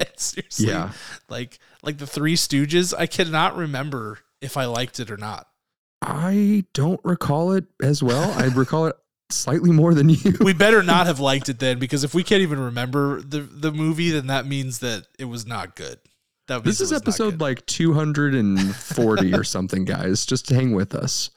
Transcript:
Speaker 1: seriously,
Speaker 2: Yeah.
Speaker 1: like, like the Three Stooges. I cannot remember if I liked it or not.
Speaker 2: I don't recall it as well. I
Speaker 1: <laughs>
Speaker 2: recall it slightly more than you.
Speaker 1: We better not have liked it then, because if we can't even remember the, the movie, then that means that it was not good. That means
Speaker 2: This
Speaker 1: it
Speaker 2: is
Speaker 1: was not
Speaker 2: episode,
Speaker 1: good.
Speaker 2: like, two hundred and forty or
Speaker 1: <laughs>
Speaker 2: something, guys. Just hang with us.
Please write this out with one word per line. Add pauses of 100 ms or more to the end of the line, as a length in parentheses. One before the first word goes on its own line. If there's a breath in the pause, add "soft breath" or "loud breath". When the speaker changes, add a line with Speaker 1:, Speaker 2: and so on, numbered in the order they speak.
(180)
Speaker 1:
seriously,
Speaker 2:
Yeah. (360 loud breath)
Speaker 1:
like, (240 soft breath)
like
the
Three
Stooges.
I
cannot
remember (240)
if
I
liked
it
or
not. (540)
Speaker 2:
I (100)
don't
recall
it (160)
as
well.
I
Speaker 1:
<laughs>
Speaker 2:
recall
it (340)
slightly
more
than
you.
Speaker 1:
We
better
not
have
liked
it
then,
because
if
we
can't
even
remember
the,
the
movie,
then
that
means
that (120)
it
was
not
good. (480)
That
means
Speaker 2:
This
Speaker 1:
it
Speaker 2:
is
Speaker 1:
was
not
Speaker 2:
episode,
Speaker 1:
good.
Speaker 2:
like,
two
hundred
and
forty
or
Speaker 1:
<laughs>
Speaker 2:
something,
guys.
Just
hang
with
us.